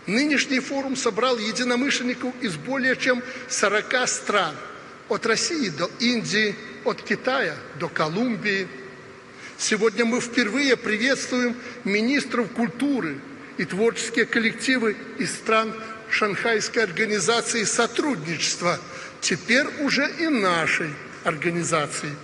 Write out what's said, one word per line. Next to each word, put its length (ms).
Нынешний 540
форум 360
собрал 420
единомышленников 1040
из 140
более 400
чем 280
сорока 580
стран. 480
От 160
России 440
до 200
Индии, 560
от 180
Китая 540
до 80
Колумбии. 800
Сегодня 480
мы 140
впервые 560
приветствуем 800
министров 680
культуры 640
и 80
творческие 600
коллективы 720
из 140
стран 420
Шанхайской 720
организации 800
сотрудничества. 1160
Тепер 480
уже 220
і 80
нашій 600
організації. 840